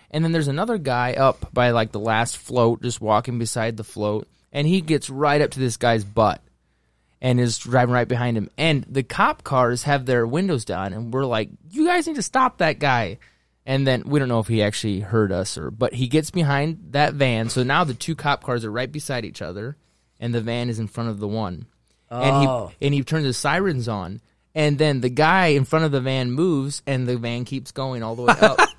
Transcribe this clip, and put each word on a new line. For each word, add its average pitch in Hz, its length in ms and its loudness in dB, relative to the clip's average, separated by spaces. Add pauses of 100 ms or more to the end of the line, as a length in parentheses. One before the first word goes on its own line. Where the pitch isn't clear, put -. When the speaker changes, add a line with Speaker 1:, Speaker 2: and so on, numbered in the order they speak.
(120)
Speaker 1:
and 160 120 0
then 165 100 2
there's 160 160 2
another 208 280 -2
guy 127 360 0
up - 400 2
by, 123 180 4
like, 113 200 2
the 104 80 -6
last 110 380 0
float 120 460 2
just 120 180 -6
walking 110 380 0
beside 113 380 -2
the 110 60 -10
float, 104 440 -4 (240)
and 143 160 0
he 185 140 4
gets 156 280 0
right 143 320 2
up 131 100 2
to 135 80 -8
this 127 180 0
guy's 117 260 2
butt 101 380 2 (800)
and 127 180 2
is 120 180 0
driving 123 360 2
right 120 140 2
behind 120 300 0
him. 104 200 -4
And 151 300 0
the 135 160 -4
cop 247 400 -2
cars 123 400 0
have 143 220 0
their 120 220 2
windows 151 380 -2
down, 95 280 -4
and 113 200 -8
we're 135 120 -2
like, 110 240 -2 (220)
"You 294 160 0
guys 349 180 0
need 311 120 -6
to 240 40 -4
stop - 380 0
that 160 180 2
guy." 120 400 0 (480)
And 135 220 0
then 127 180 2
we 147 140 2
don't 131 100 0
know 117 100 2
if 104 80 -2
he 113 140 2
actually 104 380 -2
heard 107 320 2
us, 92 260 -2
or, 73 140 -8
but 117 220 -2
he 123 140 -2
gets 156 220 0
behind 151 600 -2
that 143 240 2
van. 120 340 2
So 127 140 0
now 143 200 2
the 143 120 -2
two 165 200 -6
cop - 280 -2
cars 120 200 -2
are 110 80 -6
right 123 200 -6
beside 131 340 -6
each - 160 -12
other, 101 340 -10 (440)
and 120 140 -4
the 117 80 0
van 120 280 -4
is 113 100 -4
in 110 80 -4
front 117 220 -6
of 104 100 -6
the 104 80 -4
one. 104 380 -6 (440)
And 135 320 2
he, 139 60 4
Speaker 2:
Oh. 120 240 -2 (100)
Speaker 1:
and 143 120 2
he 139 100 2
turns 151 220 -2
his 127 100 0
sirens 147 540 0
on, 101 320 -6 (340)
and 151 220 2
then 143 240 2
the 127 80 2
guy 160 380 4
in 139 180 4
front 160 180 2
of 156 80 2
the 139 80 0
van 127 320 -2
moves, 143 560 0
and 131 200 -2
the 123 100 -2
van 120 260 -4
keeps 127 300 -8
going 131 300 -6
all 113 120 -6
the 120 80 -8
way - 160 4
up. 214 200 4 (200)